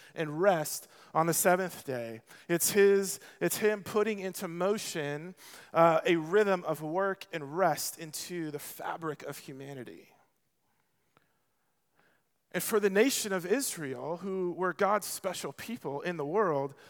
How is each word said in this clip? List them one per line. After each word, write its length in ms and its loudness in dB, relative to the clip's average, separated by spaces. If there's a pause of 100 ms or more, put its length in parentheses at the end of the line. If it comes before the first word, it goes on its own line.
(140)
and 260 -4
rest 480 2 (280)
on 100 4
the 80 4
seventh 520 2
day. 360 -6 (260)
It's 220 2
his, 500 6 (220)
it's 160 0
him 240 2
putting 380 0
into 280 -6
motion, 840 -4 (400)
uh, 320 6
a 120 6
rhythm 500 2
of 160 -2
work 500 -2
and 240 -8
rest 400 0
into 540 -8
the 80 -8
fabric 640 -8
of 160 -10
humanity. 720 -14 (2500)
And 100 -4
for 180 0
the 120 2
nation 420 2
of 140 -2
Israel, 760 -4
who 340 -4
were 180 -2
God's 340 2
special 440 -6
people 500 -8
in 160 -4
the 80 -2
world, 500 0 (140)